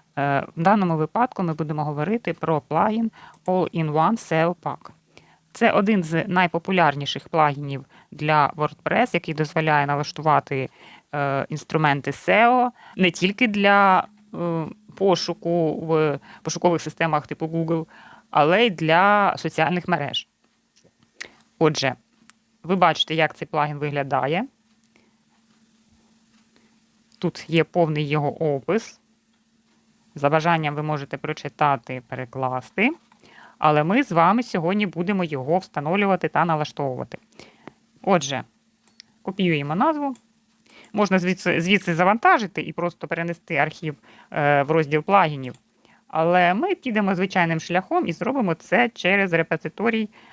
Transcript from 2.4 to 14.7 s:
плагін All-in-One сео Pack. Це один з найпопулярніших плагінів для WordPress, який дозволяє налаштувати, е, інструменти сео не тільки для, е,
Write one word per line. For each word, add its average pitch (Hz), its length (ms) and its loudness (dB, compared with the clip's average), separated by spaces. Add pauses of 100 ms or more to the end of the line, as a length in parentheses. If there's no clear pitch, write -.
плагін 214 500 0 (360)
All-in-One 170 720 0
сео 165 460 -2
Pack. - 280 -10 (600)
Це 226 180 2
один 202 340 2
з 160 240 -2
найпопулярніших 170 1000 0
плагінів 143 560 -2 (260)
для 151 460 0
WordPress, 180 580 -2
який 170 200 -4
дозволяє 151 520 0
налаштувати, 143 800 -2 (460)
е, 139 340 -2
інструменти 147 640 -2
сео 240 600 2 (240)
не 185 140 2
тільки 202 380 -2
для, 202 600 4 (260)
е, 165 320 -4 (300)